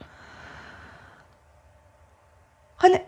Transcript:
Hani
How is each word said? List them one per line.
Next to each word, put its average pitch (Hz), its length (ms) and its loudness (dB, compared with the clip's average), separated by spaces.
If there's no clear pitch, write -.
Hani 370 300 8